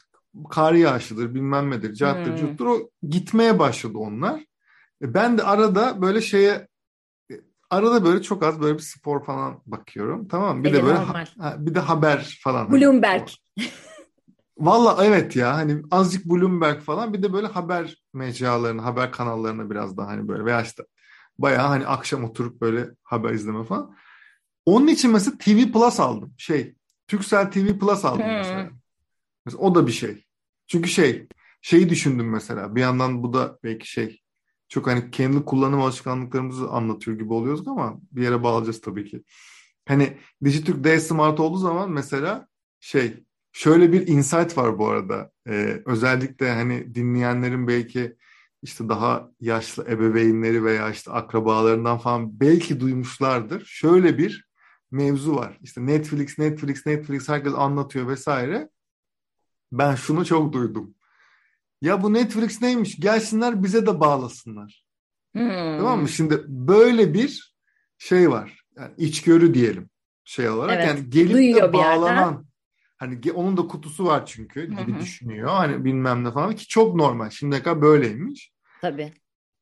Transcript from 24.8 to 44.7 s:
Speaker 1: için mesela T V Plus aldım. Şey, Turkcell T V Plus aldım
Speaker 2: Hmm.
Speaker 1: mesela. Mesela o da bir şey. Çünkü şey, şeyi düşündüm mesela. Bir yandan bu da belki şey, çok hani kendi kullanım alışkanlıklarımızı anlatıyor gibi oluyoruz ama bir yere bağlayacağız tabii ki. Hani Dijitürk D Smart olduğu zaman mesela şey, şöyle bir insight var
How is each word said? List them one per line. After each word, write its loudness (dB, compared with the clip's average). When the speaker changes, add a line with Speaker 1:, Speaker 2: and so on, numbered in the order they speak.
Speaker 1:
için 4
mesela 2
T 4
V 4
Plus 4
aldım. -2
Şey, -4
Turkcell 0
T 0
V 0
Plus 0
aldım -2
Speaker 2:
Hmm. -4
Speaker 1:
mesela. -8
Mesela -10
o 6
da 6
bir 0
şey. -8
Çünkü 0
şey, 2
şeyi 6
düşündüm 0
mesela. -6
Bir 2
yandan 0
bu -4
da -2
belki -10
şey, -8
çok -4
hani -2
kendi 0
kullanım 0
alışkanlıklarımızı -6
anlatıyor -4
gibi -6
oluyoruz -4
ama -6
bir -4
yere 0
bağlayacağız 0
tabii -10
ki. -18
Hani 2
Dijitürk 0
D 4
Smart 0
olduğu 0
zaman -2
mesela -6
şey, -4
şöyle 6
bir 2
insight 2
var 0